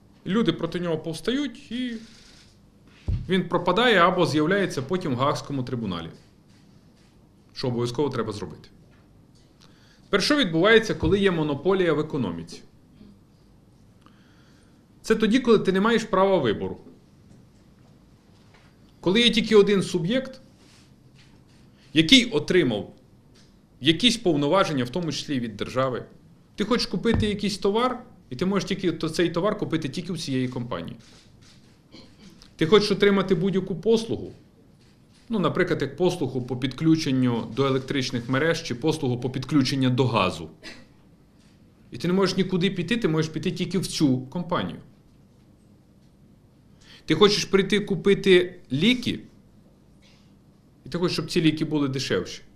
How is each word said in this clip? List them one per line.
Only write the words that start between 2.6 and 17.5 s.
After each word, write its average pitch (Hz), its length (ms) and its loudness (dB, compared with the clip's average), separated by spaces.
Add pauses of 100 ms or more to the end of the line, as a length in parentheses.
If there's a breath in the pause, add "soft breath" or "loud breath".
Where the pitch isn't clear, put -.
він 185 180 0
пропадає 185 500 2
або 180 280 4
з'являється 156 560 0
потім 170 340 -4
в - 20 -2
Гаагському 139 460 -2
трибуналі, 95 460 -8 (1400)
що - 140 -6
обов'язково 120 420 -2
треба 110 220 -6
зробити. 90 380 -14 (1300 soft breath)
Тепер, 196 200 0
що 302 120 2
відбувається, 202 600 4
коли 170 240 0
є 190 120 4
монополія 165 600 0
в 143 60 0
економіці? 104 600 -6 (2500 soft breath)
Це 220 140 0
тоді, 220 240 2
коли 226 200 4
ти 190 120 0
не 190 100 2
маєш 220 220 2
права 190 340 2
вибору. 95 420 -2 (2250)